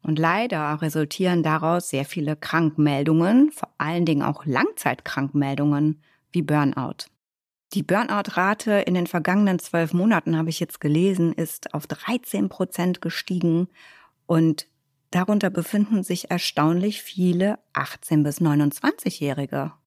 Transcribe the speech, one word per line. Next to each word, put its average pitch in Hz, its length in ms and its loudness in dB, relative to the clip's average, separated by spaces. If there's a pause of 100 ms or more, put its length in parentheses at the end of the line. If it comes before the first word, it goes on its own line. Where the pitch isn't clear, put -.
Und 156 160 0
leider 165 640 0
resultieren 160 600 0
daraus 160 460 0
sehr 139 160 -4
viele 151 320 -4
Krankmeldungen, 160 1120 2
vor - 260 -10
allen 170 280 -2
Dingen 147 160 2
auch - 240 -4
Langzeitkrankmeldungen 143 1600 0 (300)
wie 175 100 0
Burnout. 143 680 -2 (680)
Die 190 100 -2
Burnout-Rate 202 880 0
in 202 220 2
den 240 140 0
vergangenen 185 520 2
zwölf 165 340 -2
Monaten, 175 440 2
habe 160 120 0
ich 156 120 -4
jetzt - 180 -6
gelesen, 170 540 2
ist - 400 -6
auf 151 140 -8
dreizehn 202 600 -4
Prozent 180 540 -2
gestiegen 170 680 0 (580)
und 160 420 2 (440)
darunter 190 380 0
befinden 202 540 0
sich - 280 -4
erstaunlich 180 680 0
viele 185 580 0 (140)
achtzehn - 500 -2
bis 143 160 -2
neunundzwanzigjährige. 147 1300 -2 (140)